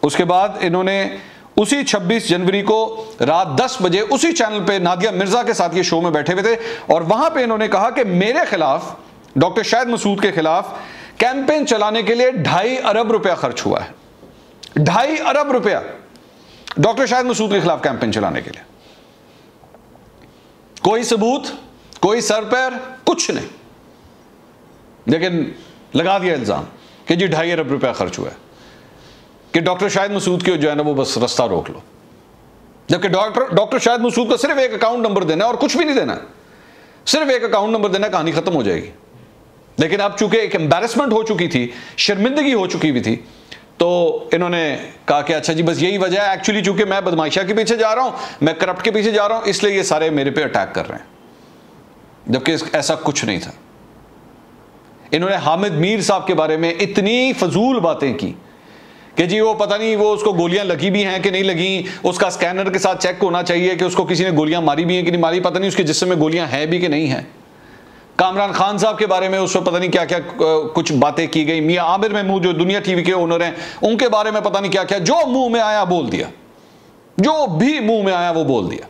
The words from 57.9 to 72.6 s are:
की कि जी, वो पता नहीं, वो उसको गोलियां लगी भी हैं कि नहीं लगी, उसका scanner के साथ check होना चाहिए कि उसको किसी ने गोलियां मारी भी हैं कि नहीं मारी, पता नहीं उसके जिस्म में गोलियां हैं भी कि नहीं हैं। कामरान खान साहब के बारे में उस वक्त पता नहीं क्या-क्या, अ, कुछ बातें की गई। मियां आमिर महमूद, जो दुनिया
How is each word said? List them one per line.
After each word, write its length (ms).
की 100
कि 100
जी, 140
वो 120
पता 240
नहीं, 180
वो 160
उसको 220
गोलियां 320
लगी 240
भी 120
हैं 200
कि 100
नहीं 120
लगी, 420
उसका 240
scanner 400
के 100
साथ 160
check 260
होना 220
चाहिए 320
कि 100
उसको 200
किसी 180
ने 80
गोलियां 320
मारी 220
भी 100
हैं 100
कि 60
नहीं 100
मारी, 180
पता 200
नहीं 100
उसके 140
जिस्म 240
में 120
गोलियां 280
हैं 220
भी 100
कि 80
नहीं 200
हैं। 280
कामरान 320
खान 260
साहब 200
के 80
बारे 240
में 100
उस 160
वक्त 120
पता 120
नहीं 100
क्या-क्या, 300
अ, 140
कुछ 160
बातें 360
की 160
गई। 180
मियां 260
आमिर 260
महमूद, 300
जो 100
दुनिया 260